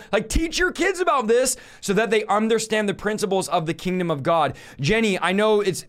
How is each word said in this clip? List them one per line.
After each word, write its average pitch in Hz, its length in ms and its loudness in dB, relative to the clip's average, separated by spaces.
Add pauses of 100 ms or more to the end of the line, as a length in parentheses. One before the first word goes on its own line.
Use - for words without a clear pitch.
(120)
Like, 220 180 0
teach 320 280 0
your 359 140 2
kids 349 280 0
about 302 280 0
this 247 300 2 (240)
so 202 120 -2
that 214 160 2
they 214 160 0
understand 214 640 0
the 190 60 0
principles 196 540 -2
of 160 180 0
the 165 80 -2
kingdom 180 340 -2
of 143 140 -4
God. 160 320 2 (240)
Jenny, 202 420 2
I 175 120 0
know 208 280 2
it's 190 280 -2